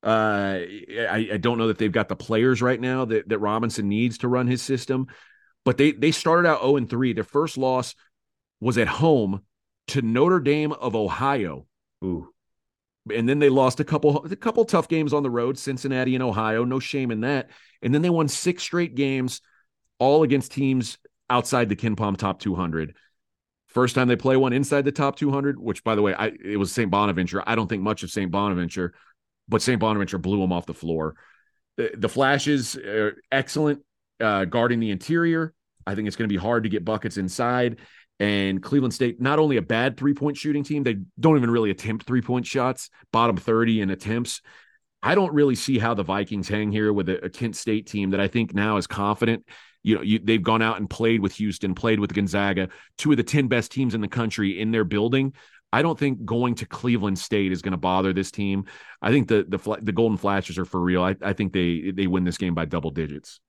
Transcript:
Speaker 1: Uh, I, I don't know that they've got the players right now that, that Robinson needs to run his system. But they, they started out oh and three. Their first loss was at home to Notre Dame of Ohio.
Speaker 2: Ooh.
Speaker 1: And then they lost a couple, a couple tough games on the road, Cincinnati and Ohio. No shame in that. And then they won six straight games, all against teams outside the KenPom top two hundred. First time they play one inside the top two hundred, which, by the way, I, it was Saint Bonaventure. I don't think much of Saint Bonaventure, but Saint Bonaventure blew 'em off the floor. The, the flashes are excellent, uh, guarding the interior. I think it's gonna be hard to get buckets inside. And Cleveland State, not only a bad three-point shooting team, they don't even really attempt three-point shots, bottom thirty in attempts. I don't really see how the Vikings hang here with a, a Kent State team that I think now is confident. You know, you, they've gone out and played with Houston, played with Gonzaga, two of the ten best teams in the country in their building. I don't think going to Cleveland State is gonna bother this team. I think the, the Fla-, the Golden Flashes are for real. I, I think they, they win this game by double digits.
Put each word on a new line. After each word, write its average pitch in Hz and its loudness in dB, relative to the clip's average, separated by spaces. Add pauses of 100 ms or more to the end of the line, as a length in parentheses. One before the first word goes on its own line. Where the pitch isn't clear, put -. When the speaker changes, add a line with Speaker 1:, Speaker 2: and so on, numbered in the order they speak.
Speaker 1:
Uh, 101 0
I, 104 -4
I 107 -2
don't 120 0
know 113 2
that 107 0
they've 107 0
got 104 0
the - -4
players 117 2
right 123 0
now 127 -2
that, 110 -2
that 107 0
Robinson 110 -2
needs 113 0
to 127 -2
run 123 2
his 123 0
system. 131 -2 (560)
But 127 2
they, 143 6
they 151 2
started 170 4
out 151 2
oh 135 4
and 123 -2
three. 123 0
Their 104 -2
first 147 -2
loss 127 -2 (640)
was 113 0
at 113 4
home 113 2 (460)
to 139 -2
Notre 135 4
Dame 151 0
of 123 -4
Ohio. 107 -2 (380)
Speaker 2:
Ooh. 87 -6 (840)
Speaker 1:
And 117 0
then 143 2
they 147 8
lost 131 4
a 147 0
couple, 151 2
a 170 -10
couple 226 2
tough 175 0
games 156 0
on 147 0
the 135 -2
road, 120 -2
Cincinnati 127 -2
and 127 0
Ohio. 110 0
No 127 -2
shame 135 -4
in 110 -4
that. 131 -2 (320)
And 123 0
then 151 4
they 175 2
won 165 2
six 175 -2
straight 170 -4
games, 131 -2 (560)
all 143 6
against 135 2
teams 131 -2 (320)
outside 123 2
the 98 0
KenPom 104 -2
top 95 -2
two 98 -2
hundred. 80 -4 (720)
First 123 2
time 127 4
they 123 4
play 131 2
one 131 4
inside 139 2
the 143 0
top 139 -2
two 143 0
hundred, 139 -2
which, 107 -6
by 113 2
the 104 2
way, 98 2
I, 107 -2 (100)
it 101 -4
was 98 0
Saint 110 0
Bonaventure. 92 0
I 113 0
don't 110 0
think 101 -4
much 104 -2
of 87 -10
Saint 95 -4
Bonaventure, 90 -2 (540)
but 110 2
Saint 127 0
Bonaventure 101 0
blew 95 0
'em 92 2
off 87 -4
the 80 -10
floor. 80 -4 (600)
The, 117 -2
the 117 -2
flashes 135 0
are 104 -2 (140)
excellent, 143 0 (360)
uh, 104 2
guarding 120 2
the 110 -2
interior. 165 -2 (340)
I 98 -4
think 107 -2
it's - -6
gonna 113 -2
be 101 0
hard 110 0
to 107 -2
get 98 -2
buckets 107 -4
inside. 120 -2 (400)
And 98 0
Cleveland 131 0
State, 120 -2
not 139 2
only 151 4
a 101 0
bad 113 0
three-point 143 0
shooting 147 -2
team, 147 -4
they 123 0 (240)
don't 156 6
even 123 2
really 113 4
attempt 110 -4
three-point 123 0
shots, 127 -2 (240)
bottom 113 2
thirty 113 2
in 95 0
attempts. 110 -4 (600)
I 131 2
don't 185 2
really 147 4
see 131 0
how 113 0
the 101 -2
Vikings 98 -2
hang 107 0
here 107 2
with 95 0
a, 92 -4
a - -4
Kent 110 -6
State - -4
team 101 -2
that 98 0
I 98 2
think 110 -2
now 104 2
is 87 -2
confident. 107 0 (360)
You 110 4
know, 76 -4
you, 104 2
they've 104 2
gone 113 2
out 113 0
and 104 -6
played 113 2
with 98 -2
Houston, 98 -4
played 110 2
with 101 -2
Gonzaga, 98 0 (280)
two 151 2
of 139 4
the 117 0
ten 143 0
best 117 0
teams 127 -2
in 113 -2
the 104 -4
country 104 -2
in 110 -2
their 113 2
building. 117 0 (380)
I 123 2
don't 165 0
think 131 -2
going 117 0
to - -10
Cleveland 104 -2
State 98 0
is 92 -4
gonna 95 -4
bother 92 2
this 92 -2
team. 98 -4 (380)
I 107 0
think 131 2
the, 104 2
the 92 -4
Fla-, 101 -6
the 104 -4
Golden 110 2
Flashes 98 -2
are 92 -2
for 90 -4
real. 90 2
I, 95 2
I 101 -2
think 95 -4
they, 87 0
they 95 0
win 92 0
this 87 -4
game 90 -2
by 82 -2
double 82 -4
digits. 73 -10